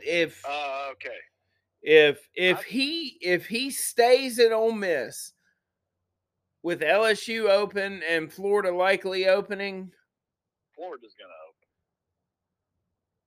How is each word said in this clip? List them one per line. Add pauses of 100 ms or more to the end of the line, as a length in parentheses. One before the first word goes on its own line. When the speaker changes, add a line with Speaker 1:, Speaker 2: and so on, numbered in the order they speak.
Speaker 1:
if
Speaker 2:
Uh,
okay. (680)
Speaker 1:
if,
if
Speaker 2:
I
Speaker 1:
he,
if
he
stays
at
Ole
Miss (1300)
with
L
S
U
open
and
Florida
likely
opening (840)
Speaker 2:
Florida's
gonna (160)
open. (1600)